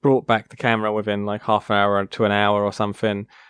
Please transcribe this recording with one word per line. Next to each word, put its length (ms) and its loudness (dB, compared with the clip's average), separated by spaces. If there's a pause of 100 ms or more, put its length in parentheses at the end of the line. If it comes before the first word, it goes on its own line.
brought 240 2
back 240 -2
the 80 -20
camera 340 0
within, 340 -2
like, 180 -6
half 260 -2
an 60 2
hour 300 2
to 200 -2
an 60 2
hour 320 2
or 100 -2
something 540 -4 (220)